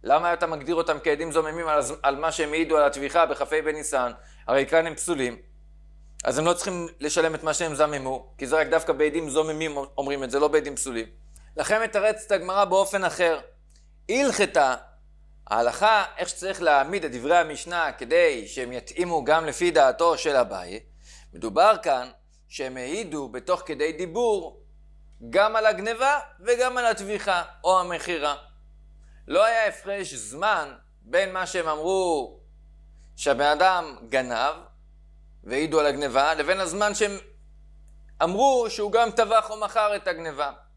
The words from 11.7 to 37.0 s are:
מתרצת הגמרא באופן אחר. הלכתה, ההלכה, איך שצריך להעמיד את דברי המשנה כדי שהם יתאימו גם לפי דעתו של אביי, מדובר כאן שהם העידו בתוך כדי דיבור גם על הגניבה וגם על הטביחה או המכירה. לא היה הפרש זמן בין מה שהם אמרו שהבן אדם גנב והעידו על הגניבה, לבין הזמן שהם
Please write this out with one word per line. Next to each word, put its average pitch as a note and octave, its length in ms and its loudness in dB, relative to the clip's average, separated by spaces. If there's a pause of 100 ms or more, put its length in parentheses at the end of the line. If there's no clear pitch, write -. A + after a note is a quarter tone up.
מתרצת G#3+ 500 0
הגמרא F#3+ 320 2
באופן F#3+ 400 2
אחר. D#3+ 360 2 (720)
הלכתה, G3+ 640 2 (760)
ההלכה, F3+ 540 4 (120)
איך F3+ 120 -4
שצריך F#3 340 -8
להעמיד D#3 420 2
את C3 80 -6
דברי C3+ 240 2
המשנה E3 560 0
כדי C#3+ 560 2
שהם B2+ 240 -8
יתאימו E3 520 -4
גם D#3 220 2
לפי F3 240 0
דעתו D3 480 4
של D3 180 0
אביי, F#2+ 440 -2 (520)
מדובר A#2 500 2
כאן B2+ 260 -2 (400)
שהם C3 280 -8
העידו D3 520 -6
בתוך D3 380 -2
כדי D3+ 260 -4
דיבור F3+ 680 -4 (680)
גם G#3+ 260 2
על A3 100 2
הגניבה A3+ 520 0 (220)
וגם B3 380 0
על A#3+ 80 0
הטביחה G3 560 -2 (220)
או F#3 160 6
המכירה. D#3+ 560 -4 (920)
לא F#3 160 4
היה A3+ 220 2
הפרש F#3+ 480 -6
זמן C#3+ 600 -4 (280)
בין F#3 300 0
מה F#3 140 -4
שהם F3 220 -4
אמרו D#3+ 720 -2 (760)
שהבן C#3+ 300 2
אדם D#3+ 500 2 (120)
גנב B2+ 460 0 (920)
והעידו D3+ 360 0
על D3 60 2
הגניבה, C#3 480 2
לבין D#3+ 260 0
הזמן G3+ 340 -2
שהם G3+ 240 -2 (1040)